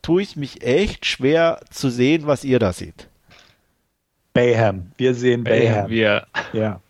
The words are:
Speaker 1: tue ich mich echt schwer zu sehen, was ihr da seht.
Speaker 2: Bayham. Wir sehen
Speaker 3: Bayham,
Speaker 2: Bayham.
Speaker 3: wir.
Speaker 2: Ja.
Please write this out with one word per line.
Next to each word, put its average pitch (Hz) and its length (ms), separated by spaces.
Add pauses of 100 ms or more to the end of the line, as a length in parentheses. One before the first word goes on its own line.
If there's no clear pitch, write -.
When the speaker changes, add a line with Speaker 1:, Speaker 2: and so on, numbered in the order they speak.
Speaker 1:
tue 175 200
ich - 140
mich 139 280
echt 160 420
schwer 165 540 (120)
zu - 180
sehen, 139 380
was 143 160
ihr 127 160
da 98 140
seht. - 340 (1300)
Speaker 2:
Bayham. 113 640
Wir 127 180
sehen 120 280
Speaker 3:
Bayham, 113 300
Speaker 2:
Bayham. 104 160
Speaker 3:
wir. 110 380 (260)
Speaker 2:
Ja. 107 260 (100)